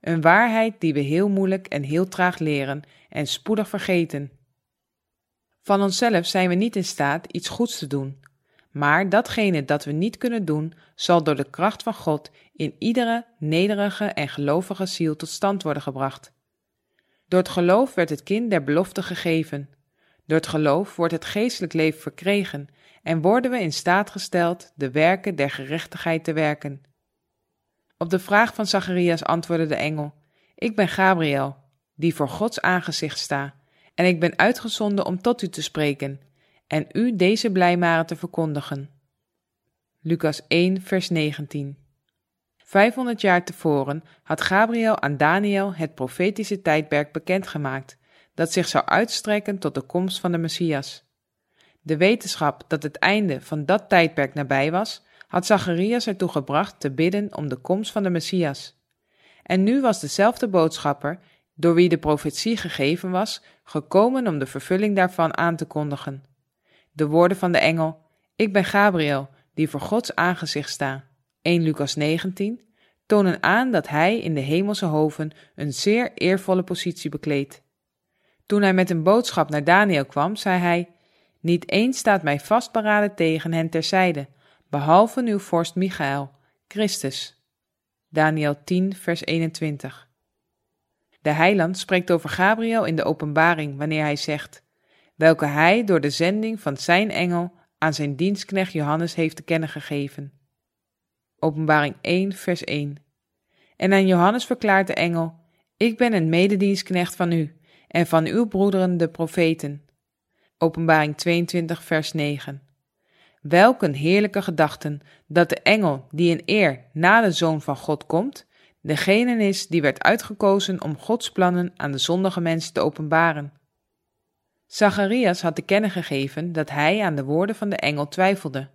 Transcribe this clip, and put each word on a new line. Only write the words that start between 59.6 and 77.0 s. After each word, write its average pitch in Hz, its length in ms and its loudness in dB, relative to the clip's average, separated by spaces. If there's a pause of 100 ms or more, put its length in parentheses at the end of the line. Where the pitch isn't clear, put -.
nu 247 180 2
was 233 180 2
dezelfde 214 480 0
boodschapper, 160 720 0 (340)
door 165 200 2
wie 175 160 6
de 165 80 2
profetie 156 600 -2
gegeven 175 540 -2
was, 185 300 -2 (220)
gekomen 226 640 0
om 156 120 0
de 135 60 -2
vervulling 190 500 -2
daarvan 180 420 0
aan 170 180 0
te 156 100 -8
kondigen. 139 580 -8 (680)
De 151 160 -2
woorden 175 300 4
van 180 140 0
de 165 60 4
engel, 160 440 2 (340)
"Ik 208 180 0
ben 190 120 2
Gabriel, 160 640 2 (240)
die 151 160 0
voor 143 120 -8
Gods - 340 -4
aangezicht 165 540 -2
sta," 135 340 -6 (380)
één 170 200 2
Lucas 151 340 -2
negentien, 185 640 -4 (440)
tonen 196 380 2
aan 240 280 2
dat 170 160 0
hij 175 320 2
in 160 140 -4
de 143 80 -2
hemelse 190 440 -2
hoven 156 460 0 (240)
een 143 180 -6
zeer 220 400 0
eervolle 185 500 0
positie 175 460 -6